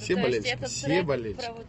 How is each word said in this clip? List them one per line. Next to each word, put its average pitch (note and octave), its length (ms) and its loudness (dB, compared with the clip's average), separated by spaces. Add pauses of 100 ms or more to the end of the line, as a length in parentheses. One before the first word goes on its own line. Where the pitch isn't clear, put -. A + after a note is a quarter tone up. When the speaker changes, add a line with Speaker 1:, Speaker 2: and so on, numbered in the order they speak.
Speaker 1:
Все F#3 140 0
Speaker 2:
То G3 60 2
есть - 20 2
Speaker 1:
болельщики, A#2 220 2
Speaker 2:
этот - 200 -2
Speaker 1:
все - 220 -4
Speaker 2:
трек E3+ 180 4
Speaker 1:
болельщики. A2+ 360 0
Speaker 2:
про A#3 120 -6
вот, A3+ 160 -14